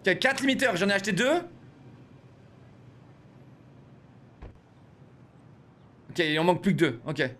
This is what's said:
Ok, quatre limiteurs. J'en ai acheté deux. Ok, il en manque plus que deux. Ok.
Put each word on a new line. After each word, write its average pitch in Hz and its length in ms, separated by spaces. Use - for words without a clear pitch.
Ok, 185 180
quatre 269 220
limiteurs. 262 360
J'en 196 120
ai 202 40
acheté 196 200
deux. 269 300
Ok, - 80
il 156 220
en 165 40
manque 175 180
plus 196 100
que 147 60
deux. 131 280
Ok. 151 160